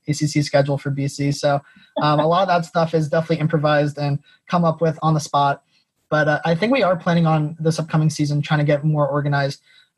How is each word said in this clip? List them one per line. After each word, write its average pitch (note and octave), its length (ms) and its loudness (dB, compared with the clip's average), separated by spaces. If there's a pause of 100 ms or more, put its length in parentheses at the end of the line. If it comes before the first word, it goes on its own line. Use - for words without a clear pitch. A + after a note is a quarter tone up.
A D3+ 40 -2
C D3+ 140 -2
C D3 160 0
schedule C#3+ 340 0
for C#3 140 -6
B C#3 160 -4
C. C#3+ 240 -2
So, C#3+ 300 0 (420)
um, D3+ 180 2
a D3+ 60 2
lot F3 160 2
of F#3+ 60 0
that F3 180 0
stuff E3 280 -2
is D#3 140 0
definitely E3 300 0
improvised D3+ 580 0
and C#3+ 220 -2 (300)
come F3 160 2
up D#3+ 160 0
with D#3+ 220 0
on D#3 120 2
the D3+ 60 0
spot. C#3 420 0 (480)
But, D3+ 160 2
uh, D3 180 0
I E3+ 100 0
think G#3 180 0
we C4+ 100 2
are F3+ 140 2
planning E3+ 300 0
on D#3 340 0
this D#3+ 180 0
upcoming D#3 320 0
season D3 320 -2
trying D3 180 -2
to D3 40 0
get C#3+ 200 0
more D3+ 220 0
organized, C#3+ 540 -2 (380)